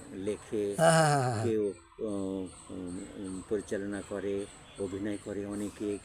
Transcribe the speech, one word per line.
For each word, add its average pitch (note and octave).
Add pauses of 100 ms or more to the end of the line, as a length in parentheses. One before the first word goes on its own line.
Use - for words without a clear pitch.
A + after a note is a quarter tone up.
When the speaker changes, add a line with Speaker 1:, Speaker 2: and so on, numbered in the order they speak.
(140)
Speaker 1:
লেখে, G2+
Speaker 2:
হ্যাঁ, D#3+
হ্যাঁ, D3+
হ্যাঁ, B2+
হ্যাঁ। A2+
Speaker 1:
কেউ, G#2+ (260)
উম, F#2+ (220)
উম, F#2 (160)
উম, F#2+
পরিচালনা G2+
করে, G2 (340)
অভিনয় G2+
করে G2+
অনেকে, G2+